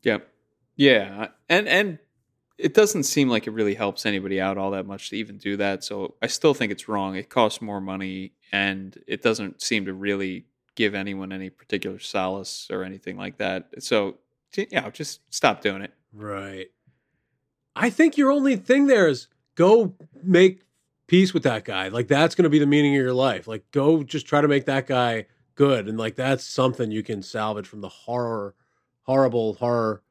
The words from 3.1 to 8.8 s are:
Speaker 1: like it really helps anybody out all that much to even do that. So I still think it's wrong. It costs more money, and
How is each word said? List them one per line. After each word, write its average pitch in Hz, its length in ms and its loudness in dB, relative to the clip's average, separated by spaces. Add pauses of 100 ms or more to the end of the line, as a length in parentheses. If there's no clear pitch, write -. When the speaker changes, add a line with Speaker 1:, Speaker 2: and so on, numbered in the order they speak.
Speaker 1:
like 110 180 0
it 113 40 -6
really 107 240 -2
helps 101 320 -4
anybody 98 340 -4
out 98 160 -2
all 98 140 -4
that 98 160 -6
much 98 240 -14
to - 80 -10
even 101 180 -10
do 101 220 -6
that. 98 260 -2
So 98 380 -8
I 113 60 -2
still 147 260 2
think 104 180 -4
it's - 160 -12
wrong. 98 280 -4
It - 120 -10
costs 110 320 2
more 101 220 -8
money, 95 500 -10 (180)
and 98 460 -4 (100)